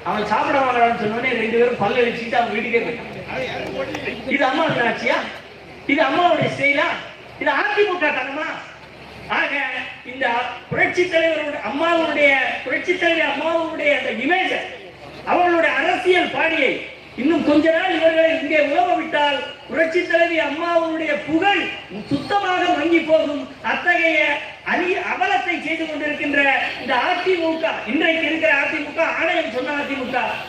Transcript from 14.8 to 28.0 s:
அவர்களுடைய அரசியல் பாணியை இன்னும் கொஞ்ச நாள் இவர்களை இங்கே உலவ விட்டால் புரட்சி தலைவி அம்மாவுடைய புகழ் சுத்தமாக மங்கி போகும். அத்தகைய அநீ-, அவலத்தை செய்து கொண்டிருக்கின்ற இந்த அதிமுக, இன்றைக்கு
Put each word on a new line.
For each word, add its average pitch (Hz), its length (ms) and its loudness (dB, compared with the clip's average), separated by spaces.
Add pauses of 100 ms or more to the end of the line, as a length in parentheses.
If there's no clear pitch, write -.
அவர்களுடைய 339 520 4
அரசியல் 359 540 2
பாணியை 277 560 0 (300)
இன்னும் 294 300 2
கொஞ்ச 302 240 6
நாள் 339 260 2
இவர்களை 320 440 4
இங்கே 302 200 2
உலவ 349 340 2
விட்டால் 294 440 0 (300)
புரட்சி 330 380 0
தலைவி 330 340 2
அம்மாவுடைய 320 720 0 (120)
புகழ் 330 420 2 (400)
சுத்தமாக 370 560 0 (120)
மங்கி 330 220 2
போகும். 294 500 2 (140)
அத்தகைய 320 640 2 (400)
அநீ-, 359 360 0 (100)
அவலத்தை 370 520 0
செய்து 320 200 -4
கொண்டிருக்கின்ற 294 580 -2 (380)
இந்த 254 160 -2
அதிமுக, 330 760 0 (160)
இன்றைக்கு 320 400 2